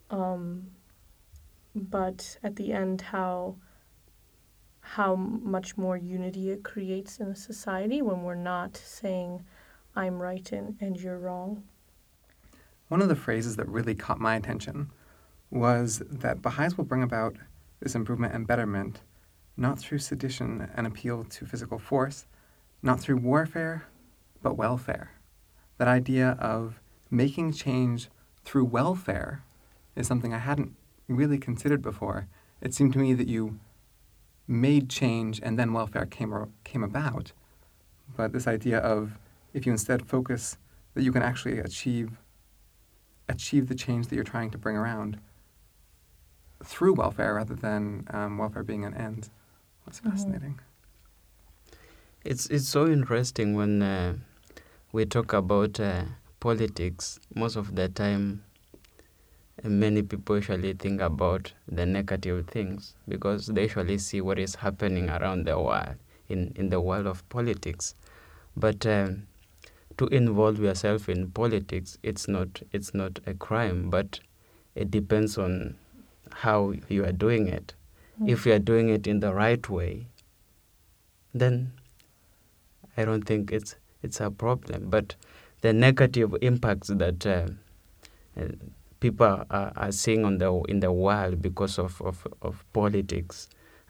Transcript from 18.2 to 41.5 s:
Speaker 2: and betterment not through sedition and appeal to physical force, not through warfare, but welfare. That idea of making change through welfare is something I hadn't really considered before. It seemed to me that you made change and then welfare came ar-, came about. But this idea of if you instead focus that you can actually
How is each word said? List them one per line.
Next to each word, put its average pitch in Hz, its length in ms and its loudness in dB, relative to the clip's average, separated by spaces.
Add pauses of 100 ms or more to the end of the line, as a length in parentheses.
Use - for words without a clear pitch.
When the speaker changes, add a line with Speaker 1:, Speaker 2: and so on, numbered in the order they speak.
Speaker 2:
and 113 120 -4
betterment 104 560 -2 (560)
not 131 200 0
through - 200 -4
sedition 123 760 -6
and 117 120 -2
appeal 113 380 -6
to - 200 -14
physical 120 340 -8
force, 135 480 0 (560)
not 127 180 2
through 135 160 2
warfare, 156 720 0 (540)
but - 160 0
welfare. 120 540 -2 (680)
That 120 100 4
idea 127 420 4 (100)
of 113 400 -4 (300)
making 143 420 2
change 127 560 0 (360)
through 131 220 2
welfare 143 760 0 (540)
is 127 100 -2
something 117 260 0
I 117 60 -2
hadn't 139 360 -2 (340)
really 139 300 2
considered 135 440 0
before. 101 460 -6 (320)
It 127 120 -6
seemed 139 200 4
to 135 80 2
me 131 140 4
that 123 120 2
you 110 320 -2 (880)
made 131 420 4
change 113 540 0
and 113 160 0
then 117 140 2
welfare 113 340 -2
came 107 260 -6
ar-, 107 160 -6 (140)
came 117 220 -4
about. 117 480 -4 (840)
But 110 160 -2
this 123 140 -4
idea 113 320 2
of 107 400 0 (340)
if 131 140 -4
you 123 60 6
instead 120 340 0
focus 127 500 -2 (380)
that 131 80 0
you 127 80 4
can 123 120 4
actually 123 360 -2